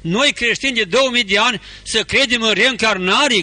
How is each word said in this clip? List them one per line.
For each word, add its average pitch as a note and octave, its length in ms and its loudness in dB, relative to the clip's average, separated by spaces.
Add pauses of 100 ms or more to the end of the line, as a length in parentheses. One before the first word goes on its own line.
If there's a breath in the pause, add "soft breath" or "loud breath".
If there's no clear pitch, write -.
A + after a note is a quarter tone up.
noi A3+ 320 0
creștini A#3+ 420 -2
de A3 100 0
două B3 260 0
mii A#3+ 140 0
de G3 140 0
ani A#3+ 220 0 (220 loud breath)
să A3 200 -2
credem A#3 400 0
în A3 100 2
reîncarnare, G#3+ 920 0